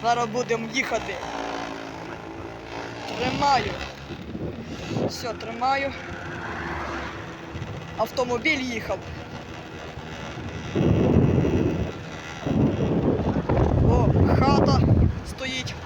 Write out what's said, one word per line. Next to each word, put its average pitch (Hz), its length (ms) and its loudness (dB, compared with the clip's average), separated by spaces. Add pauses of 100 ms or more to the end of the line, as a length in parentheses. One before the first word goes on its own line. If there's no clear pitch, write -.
Зараз 240 220 4
будемо 226 480 0
їхати. 226 420 -2 (2000)
Тримаю. 262 520 2 (1400)
Всьо, - 260 -6
тримаю. 254 600 -2 (2000)
Автомобіль 247 640 0
їхав. 226 400 -4 (4000)
О, - 180 6 (320)
хата 269 400 6 (500)
стоїть. 262 460 -4 (100)